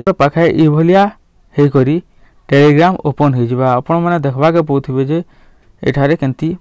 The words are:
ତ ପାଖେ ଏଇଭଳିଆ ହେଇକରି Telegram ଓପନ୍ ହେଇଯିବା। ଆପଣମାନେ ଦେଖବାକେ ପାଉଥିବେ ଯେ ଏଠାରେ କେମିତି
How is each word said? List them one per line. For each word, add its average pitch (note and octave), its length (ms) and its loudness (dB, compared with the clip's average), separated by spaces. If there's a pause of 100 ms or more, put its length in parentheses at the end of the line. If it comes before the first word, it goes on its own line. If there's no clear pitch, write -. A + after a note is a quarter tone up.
ତ - 100 -4
ପାଖେ D3 380 0
ଏଇଭଳିଆ E3 540 2 (520)
ହେଇକରି C#3+ 400 2 (540)
Telegram D3 440 4 (120)
ଓପନ୍ C#3+ 300 0
ହେଇଯିବା। B2 400 -2
ଆପଣମାନେ E3+ 440 -2
ଦେଖବାକେ C#3+ 420 0
ପାଉଥିବେ C#3 440 -2
ଯେ D3+ 140 -4 (640)
ଏଠାରେ C#3 340 0
କେମିତି C3+ 320 -4 (140)